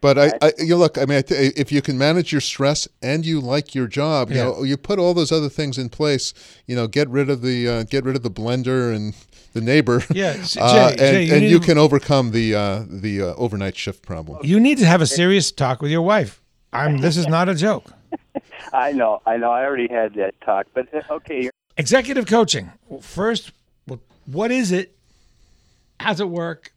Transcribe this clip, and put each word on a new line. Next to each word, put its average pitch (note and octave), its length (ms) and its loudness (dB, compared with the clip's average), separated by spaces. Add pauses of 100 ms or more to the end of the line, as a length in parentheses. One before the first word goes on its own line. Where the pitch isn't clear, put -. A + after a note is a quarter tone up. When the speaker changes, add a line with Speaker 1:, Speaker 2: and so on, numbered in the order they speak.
Speaker 1:
But C#3 180 4
I, C#3+ 140 6 (100)
I, D3+ 160 6
you D#3+ 180 2
look, E3+ 220 2
I C3+ 60 0
mean, C#3 140 2
I C3+ 40 0
th-, C#3 340 0
if C#3+ 140 -2
you C#3+ 100 2
can C3+ 160 -4
manage D#3 360 0
your D3 80 0
stress - 480 -2 (140)
and D3+ 220 -2
you D#3+ 160 -2
like C3+ 320 -4
your C3 140 -2
job, C#3 440 -2
you C#3 80 -2
Speaker 2:
Yeah. A#2+ 80 0
Speaker 1:
know, A#2 180 -4
you C#3 120 -2
put G3+ 220 -4
all F3 160 2
those E3 160 0
other D#3 180 0
things C3+ 300 -6
in B2+ 120 -6
place, D3 440 -2 (320)
you B2 80 -6
know, A#2 140 -2
get C#3+ 200 -2
rid C3+ 220 -2
of C3 120 -2
the, B2 260 -2
uh, A#2 160 -2
get C#3 180 -4
rid C3 140 -4
of A#2+ 80 -6
the A#2+ 60 -4
blender B2 640 -2
and G#2+ 220 -6 (380)
the A#2 80 -4
neighbor, B2 500 2
Speaker 2:
Yeah, F3+ 280 0
s-, - 180 -6
Speaker 1:
<laughs> - 40 -4
uh, A#2 120 4
Speaker 2:
Jay, B2+ 180 6
Speaker 1:
and, A#2 80 -4
Speaker 2:
Jay, C3+ 240 4
you E3 120 2
Speaker 1:
and D3 80 6
Speaker 2:
need - 100 4
Speaker 1:
you E3+ 80 8
Speaker 2:
to E3+ 40 -6
Speaker 1:
can E3 140 4
overcome C#3 540 2
the, A2+ 200 2
uh, G#2 360 -2
the, G2 340 -4
uh, F2 140 -4
overnight G2 400 -4
shift - 280 -10
problem. D#2+ 380 -12
Speaker 2:
You E3+ 160 4
need C4+ 200 4
to G#3 80 6
have E3+ 160 6
a D3+ 40 2
serious F3 460 2
talk B2+ 280 -2
with D3 120 -2
your E3 100 0
wife. F3 400 -2 (300)
I'm, C#3+ 260 -2
this D3+ 180 0
is E3 120 -2
not E3 200 2
a F#3+ 60 0
joke. E3 380 -2 (400)
Speaker 3:
<laughs> - 400 -14
I C3+ 180 0
know, A#2 340 0
I A2+ 120 0
know. A#2+ 160 0
I B2 120 0
already C3+ 220 -4
had A2+ 280 -4
that G2 260 -4
talk, G2+ 340 -2
but, B2+ 180 -6
uh, D3+ 100 -6 (100)
okay. C#3+ 360 -8 (280)
Speaker 2:
Executive A#3+ 500 0
coaching. F3 460 0 (280)
First, - 520 -6 (360)
wh-, B2+ 140 -14 (240)
what F#3+ 240 -4
is B3 220 0
it? F#3 240 -4 (1040)
How's G3 200 -4
it G3+ 80 -4
work? E3+ 480 -10